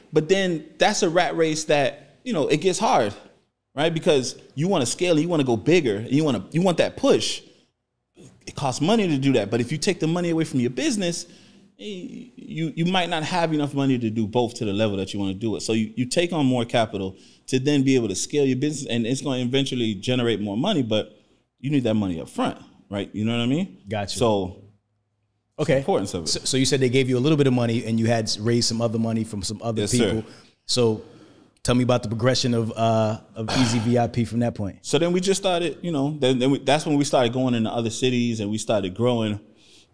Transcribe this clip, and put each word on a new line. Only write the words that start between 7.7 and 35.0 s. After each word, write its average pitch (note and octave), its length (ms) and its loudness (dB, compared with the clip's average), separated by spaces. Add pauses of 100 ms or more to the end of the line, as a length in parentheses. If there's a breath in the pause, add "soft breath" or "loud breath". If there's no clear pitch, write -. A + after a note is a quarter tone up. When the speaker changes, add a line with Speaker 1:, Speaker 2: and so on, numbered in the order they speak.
Speaker 1:
It - 80 -16
costs C3+ 280 -4
money G3+ 260 2
to D3 100 2
do C3+ 160 2
that. G#2 160 2
But A#2 120 0
if A#2 100 -2
you D#3 60 -4
take F3+ 240 -2
the D#3+ 60 0
money E3+ 240 0
away D#3+ 120 0
from C#3+ 160 -2
your B2 120 2
business, G3+ 560 -2 (520 loud breath)
eh, G3 460 -12 (100)
you, D#3 400 -6
you E3 120 0
might F#3 200 2
not E3 160 -2
have E3+ 300 0
enough C#3+ 200 0
money C3+ 260 2
to A2+ 100 0
do A2 180 -2
both A#2 280 0
to A2+ 100 -4
the G2 80 -2
level G#2 240 0
that F#2+ 160 -4
you G2+ 80 -4
wanna F#2+ 140 -2
do G#2 200 -4
it. D2+ 60 -6
So - 100 -4
you, A2 240 0
you B2 120 -2
take F3 260 0
on D3+ 120 0
more B2 200 2
capital G2 500 -2 (320 loud breath)
to C3 100 0
then C#3 260 2
be C3+ 120 4
able A#2 140 2
to F#2+ 60 -4
scale D3 300 0
your C3 120 2
business, B2+ 340 -4
and A#2 160 -2
it's C3+ 140 -2
gonna C3 220 -4
eventually B2 520 -2
generate A#2 460 0
more G#2 160 -4
money, D#3+ 260 0
but G#2+ 320 -2 (460 soft breath)
you C#3 80 -6
need C3+ 160 2
that A2 80 2
money F#2+ 260 0
up C2 80 -10
front, - 300 -4 (320)
right? G2+ 240 -6
You G#2+ 100 -4
know A2+ 140 0
what A#2+ 60 -2
I - 20 0
mean? D#3+ 320 -2 (100)
Speaker 2:
Gotcha. G#2 320 -4
Speaker 1:
So, G2+ 380 2 (1000)
Speaker 2:
Okay. D3+ 140 2
Speaker 1:
the C3+ 60 4
importance C3+ 360 -2
of E2+ 80 -6
it. D2+ 40 -6
Speaker 2:
So, E3 120 -2
so - 180 -2
you C3 80 4
said C#3 140 2
they B2+ 100 4
gave C3 180 4
you B2+ 120 0
a - 0 -
little D3+ 180 2
bit C#3 80 4
of B2+ 80 4
money A#2 320 0
and A2+ 140 0
you A2 80 2
had A#2 160 2
s-, G#2 160 -4
raised A#2 280 2
some A#2 140 -2
other A#2 160 0
money A2+ 260 0
from G2+ 200 -8
some G2 180 -8
other A2 200 -2
Speaker 1:
Yes, G2+ 100 -2
sir. A2+ 240 2
Speaker 2:
people. A2 160 -6 (340 loud breath)
So A2+ 380 0 (580 loud breath)
tell B2 140 2
me B2 80 4
about B2 180 2
the G#2+ 80 -8
progression A#2+ 460 0
of, A2+ 200 -2
uh, A2+ 440 0 (160)
of A2+ 120 -8 (120)
Easy A#2+ 200 2
V A#2+ 200 2
I A#2 80 2
P A#2 180 -2
from A2 140 -4
that A#2+ 160 0
point. G2 260 -8
Speaker 1:
So - 160 -2
then E3+ 160 2